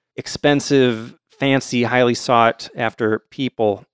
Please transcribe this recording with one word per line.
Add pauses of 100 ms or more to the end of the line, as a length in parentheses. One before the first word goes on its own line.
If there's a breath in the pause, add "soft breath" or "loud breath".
(140)
expensive,
fancy,
highly
sought-after (100)
people,